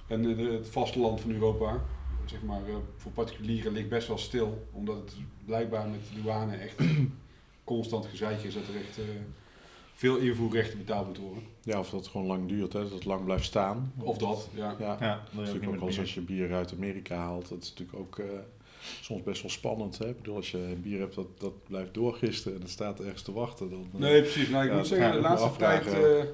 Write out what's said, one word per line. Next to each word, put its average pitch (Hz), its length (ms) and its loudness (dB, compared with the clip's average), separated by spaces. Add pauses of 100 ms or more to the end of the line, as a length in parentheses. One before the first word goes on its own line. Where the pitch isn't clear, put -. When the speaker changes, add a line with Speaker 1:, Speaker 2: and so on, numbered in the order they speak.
Speaker 1:
en 113 160 0
de, 113 200 0
het 113 260 -2
vasteland 117 520 2
van 113 100 -4
Europa, 107 520 2 (440)
zeg 110 160 -8
maar, 101 260 -4
eh, 104 60 -4 (220)
voor - 160 -12
particulieren 110 600 -2
ligt 104 160 -2
best 113 200 0
wel 107 100 -2
stil, 107 540 -2
omdat 104 240 -4
het - 180 -12 (300)
blijkbaar 110 440 -2
met 104 120 -6 (140)
de 107 80 -6
douane 107 340 0
echt 95 180 -10 (500)
<clears throat> - 400 -20
constant 113 420 -2
gezeik 107 360 -4
is, 95 120 -6
dat 104 140 -4
er 101 80 -6
echt, 98 220 -8
eh, 110 60 -4 (920)
veel 127 220 4
invoerrechten 113 640 2
betaald 101 280 -2
moeten 95 160 -8
worden. 98 200 -10 (200)
Speaker 2:
Ja, 107 160 0
of 92 120 -4
dat 98 100 -4
het - 80 -12
gewoon 95 180 -4
lang 92 220 -2
duurt, 98 240 -2
hè, 104 100 -2
dat 101 100 -4
het 92 120 -8
lang 95 200 0
blijft 92 200 0
staan. 113 540 0
Speaker 1:
Of 113 200 -2
dat, 107 360 -2
ja. 104 240 -6
Speaker 2:
Ja. 104 220 -2
Speaker 3:
Ja, 104 220 -2 (100)
wil 104 100 -6
je 104 40 -4
Speaker 2:
Dat - 0 -
is - 20 -4
Speaker 3:
ook 101 60 -4
Speaker 2:
natuurlijk - 60 -
Speaker 3:
niet 104 60 -4
Speaker 2:
ook 101 40 -2
Speaker 3:
met 95 100 -2
Speaker 2:
wel 92 80 -2
eens 92 80 -2
Speaker 3:
bier. 98 80 0
Speaker 2:
als 90 100 -6
je 95 60 -6
bier 90 340 -2
uit 90 180 -2
Amerika 92 440 -6
haalt, 87 320 -6
dat 87 140 -10
is - 80 -10
natuurlijk - 280 -12
ook, 92 200 -12
eh, 101 80 -6 (760)
soms 104 220 -6
best 101 200 -6
wel 104 80 -8
spannend, 110 480 -4
hè. 110 100 -4
Ik 123 80 -6
bedoel, 104 200 -8
als 92 140 -6
je 92 80 -4
een 90 240 -4
bier 101 180 -4
hebt 95 140 -4
dat, - 260 -8
dat 98 240 -8
blijft 92 300 -6
doorgisten 113 600 0
en 92 60 -8
het 90 100 -10
staat 104 300 -6
ergens 98 220 -8
te - 100 -8
wachten, 107 380 -4
dan, 92 240 -10
eh, 98 60 -4
Speaker 1:
Nee, 147 200 12
precies. 147 280 4
Nou, 135 160 4
ik 127 60 4
Speaker 2:
ja, 104 60 4
Speaker 1:
moet 98 100 4
zeggen, 180 200 6
Speaker 2:
ja, 107 60 8
Speaker 1:
de 107 80 6
Speaker 2:
moet - 80 6
Speaker 1:
laatste 120 300 6
tijd, 196 280 8
Speaker 2:
afvragen. 151 340 8
Speaker 1:
eh, 143 140 0